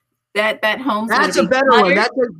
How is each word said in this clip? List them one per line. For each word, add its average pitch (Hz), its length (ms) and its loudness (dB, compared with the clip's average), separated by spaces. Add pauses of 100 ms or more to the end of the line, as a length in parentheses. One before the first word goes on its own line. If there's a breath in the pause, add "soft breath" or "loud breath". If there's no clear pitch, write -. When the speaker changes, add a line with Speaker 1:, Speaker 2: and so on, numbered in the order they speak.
(340)
Speaker 1:
That, 214 280 -4
that 214 180 -2
home's 226 300 -4
gonna 269 160 0
Speaker 2:
That's - 100 -4
a 254 60 4
Speaker 1:
be 175 60 0
Speaker 2:
better 262 200 0
one. 254 120 6
Speaker 1:
cluttered. 185 180 2
Speaker 2:
That's 233 180 -2
a, 247 100 0 (140)